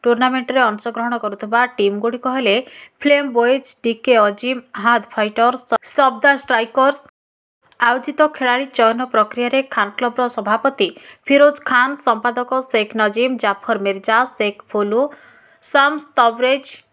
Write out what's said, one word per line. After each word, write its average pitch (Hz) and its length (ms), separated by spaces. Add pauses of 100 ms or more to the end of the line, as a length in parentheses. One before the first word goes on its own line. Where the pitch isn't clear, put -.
ଟୁର୍ଣ୍ଣାମେଣ୍ଟରେ 254 580
ଅଂଶଗ୍ରହଣ 233 560
କରୁଥିବା 214 440 (120)
ଟିମ୍‌ଗୁଡ଼ିକ 233 600
ହେଲେ 233 220 (420)
ଫ୍ଲେମ୍ 285 360
ବଏଜ୍, 247 360 (120)
ଡିକେ 233 360
ଅଜିମ୍, 220 440 (140)
ହାତ୍ 226 340
ଫାଇଟର୍ସ, 226 760
ସବ୍ଦା 269 500
ଷ୍ଟ୍ରାଇକର୍ସ। 262 640 (800)
ଆୟୋଜିତ 262 480
ଖେଳାଳି 262 460
ଚୟନ 233 320
ପ୍ରକ୍ରିୟାରେ 240 540 (100)
ଖାନ୍ 202 220
କ୍ଲବର 247 360
ସଭାପତି 226 600 (360)
ଫିରୋଜ 285 400
ଖାନ୍, 262 340
ସମ୍ପାଦକ 247 680
ଶେଖ୍ 214 340
ନଜିମ୍, 226 400
ଜାଫର 208 420
ମିର୍ଜା, 196 380 (120)
ଶେଖ୍ 208 380
ଫୁଲୁ, 208 340 (600)
ଶାମ୍ସ 294 400 (120)
ତବରେଜ 254 500 (280)